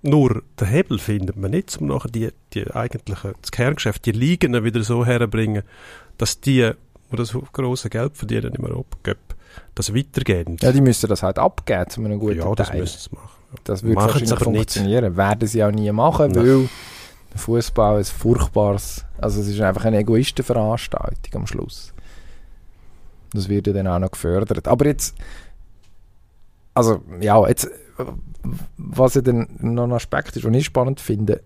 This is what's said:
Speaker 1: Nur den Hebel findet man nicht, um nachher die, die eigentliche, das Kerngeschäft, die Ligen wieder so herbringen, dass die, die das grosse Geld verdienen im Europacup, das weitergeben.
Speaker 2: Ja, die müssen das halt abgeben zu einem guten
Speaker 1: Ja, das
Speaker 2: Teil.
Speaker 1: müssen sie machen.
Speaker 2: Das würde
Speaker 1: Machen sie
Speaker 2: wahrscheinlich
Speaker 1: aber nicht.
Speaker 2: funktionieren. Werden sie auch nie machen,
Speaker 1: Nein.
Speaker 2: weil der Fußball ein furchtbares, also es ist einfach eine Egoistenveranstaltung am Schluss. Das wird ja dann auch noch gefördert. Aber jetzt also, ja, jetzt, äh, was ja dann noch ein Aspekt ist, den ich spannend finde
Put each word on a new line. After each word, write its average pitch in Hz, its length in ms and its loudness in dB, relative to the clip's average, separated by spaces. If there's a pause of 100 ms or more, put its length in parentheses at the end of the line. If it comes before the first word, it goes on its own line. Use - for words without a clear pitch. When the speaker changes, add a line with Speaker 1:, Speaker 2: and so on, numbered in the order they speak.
Speaker 1:
Nur 139 420 4 (160)
den 104 80 0
Hebel 127 320 0
findet 98 380 -4
man 98 140 -4
nicht, 180 280 -4
um 73 80 -4
nachher - 220 -4
die, 113 200 -4 (240)
die 104 200 -6
eigentliche, 107 680 -6
das - 100 -12
Kerngeschäft, 123 540 -2
die 117 60 0
Ligen 123 520 2
wieder 113 200 0
so 120 220 0
herbringen, 110 580 0 (540)
dass - 240 -2
die, 127 300 4 (400)
die 120 40 -6
das 113 200 -4 (180)
grosse 127 360 -4
Geld 117 280 -4
verdienen 113 380 -4
im - 100 -6
Europacup, - 520 -6 (580)
das 98 200 -4
weitergeben. 92 680 0
Speaker 2:
Ja, 127 100 6
die 139 100 6
müssen 123 280 4
das 101 140 0
halt 95 160 0
abgeben 98 500 0
zu 117 140 -8
einem 104 160 -2
guten 104 200 -2
Speaker 1:
Ja, 87 160 0
das - 140 0
Speaker 2:
Teil. 76 120 -4
Speaker 1:
müssen 87 180 -6
sie - 160 -16
machen. - 220 -20 (260)
Speaker 2:
Das 101 200 -4
würde 110 120 4
Speaker 1:
Machen 104 120 4
sie 113 60 2
Speaker 2:
wahrscheinlich 117 180 2 (100)
Speaker 1:
aber 120 100 2
nicht. 107 80 2
Speaker 2:
funktionieren. 110 580 2
Werden 104 300 2
sie 110 160 2
auch 104 80 4
nie 107 200 0
machen, 131 400 4
Speaker 1:
Nein. 123 40 2 (100)
Speaker 2:
weil 131 240 6 (640)
der - 60 -8
Fußball 113 600 2
ein 101 40 0
furchtbares, 104 1000 0 (140)
also 104 220 -2
es 101 60 -2
ist 101 140 -2
einfach 98 240 0
eine 110 140 4
Egoistenveranstaltung 113 1400 0
am 110 60 -6
Schluss. - 460 -10 (1400)
Das 95 160 -4
wird 101 180 0
ja 104 60 2
dann 95 140 0
auch 87 120 2
noch 92 120 -2
gefördert. 92 560 -2
Aber 127 180 4
jetzt - 300 -2 (1600)
also, 113 280 2 (200)
ja, 104 260 6
jetzt, - 180 2
äh, - 400 -12 (720)
was - 380 2
ja 139 60 4
dann 120 260 2 (120)
noch 120 260 0
ein 120 80 -2
Aspekt - 420 -4
ist, 117 100 -6
den 113 80 2
ich 135 120 4
spannend 131 340 0
finde 107 460 -2